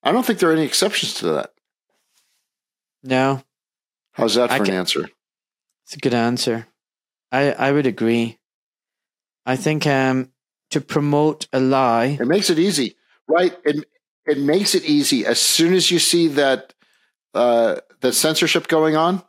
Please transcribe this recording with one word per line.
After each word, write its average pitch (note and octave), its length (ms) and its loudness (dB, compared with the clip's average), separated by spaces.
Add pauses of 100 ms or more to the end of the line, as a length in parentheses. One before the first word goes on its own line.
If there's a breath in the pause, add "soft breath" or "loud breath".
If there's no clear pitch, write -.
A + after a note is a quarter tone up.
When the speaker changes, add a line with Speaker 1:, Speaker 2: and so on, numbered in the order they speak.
Speaker 1:
I C#3+ 80 0
don't A#3+ 140 0
think G#3 140 -2
there F3 100 2
are D#3+ 40 4
any D#3+ 100 2
exceptions - 520 -4
to - 180 -8
that. - 200 -6 (1500)
Speaker 2:
No. C3 400 0 (720)
Speaker 1:
How's A2 220 0
that A#2+ 160 2
Speaker 2:
I C3 60 0
Speaker 1:
for G#2+ 60 0
an G2+ 60 0
Speaker 2:
ca- F#2+ 60 -2
Speaker 1:
answer? F2 340 -4 (760)
Speaker 2:
It's - 100 -18
a - 20 -18
good C3+ 160 -2
answer. A#2 540 -2 (640)
I, C#3 200 0
I C3+ 200 -2
would C#3+ 160 2
agree. A#2 500 -2 (1080)
I B2+ 100 -2
think, D#3 320 -2
um, C3 440 0 (400)
to C#3+ 100 -2
promote D3 720 0
a C3+ 80 0
lie C3 580 2
Speaker 1:
It A#2+ 80 -2
makes F#3 220 0
it D#3+ 100 0
easy, D#3 360 -2 (320)
right? E3+ 380 0
It, D3+ 200 -2 (400)
it D3 120 0
makes D#3+ 380 0
it F3+ 80 0
easy. C#3+ 420 0
As A#2+ 140 0
soon E3 340 2
as F3+ 160 2
you F3 100 0
see E3+ 300 2
that, C3+ 440 0 (600)
uh, A#2 440 2 (240)
the B2+ 120 0
censorship D#3 540 0
going D#3 280 2
on F3 340 0